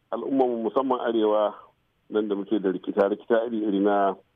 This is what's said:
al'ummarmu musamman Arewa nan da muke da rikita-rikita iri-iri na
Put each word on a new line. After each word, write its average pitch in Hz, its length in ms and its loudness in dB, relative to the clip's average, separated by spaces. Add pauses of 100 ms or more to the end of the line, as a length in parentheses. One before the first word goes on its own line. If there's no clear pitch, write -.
(120)
al'ummarmu 120 520 0
musamman 127 360 0
Arewa 107 540 2 (560)
nan 107 180 -2
da 101 80 -2
muke 101 240 -2
da 95 120 0
rikita-rikita 104 760 0
iri-iri 107 320 -2
na 101 360 2 (200)